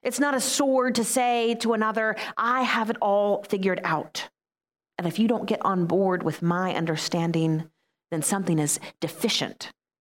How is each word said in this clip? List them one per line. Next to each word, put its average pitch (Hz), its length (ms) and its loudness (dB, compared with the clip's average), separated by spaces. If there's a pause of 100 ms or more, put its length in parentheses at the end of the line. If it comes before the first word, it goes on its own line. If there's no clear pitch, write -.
It's 240 180 -4
not 285 140 2
a 262 80 0
sword 262 540 2
to 233 80 0
say 240 560 2
to 226 120 0
another, 220 420 0 (220)
"I 247 280 0
have 226 260 0
it 233 100 -4
all 202 440 2
figured 190 400 0
out. - 440 -4 (720)
And 175 80 -2
if 160 120 -2
you 226 80 4
don't 214 200 0
get - 180 -2
on 185 220 2
board 180 360 2
with 160 200 -2
my 175 320 0
understanding, 165 960 0 (400)
then 165 100 -4
something 185 380 0
is 147 200 0 (220)
deficient - 720 -4 (280)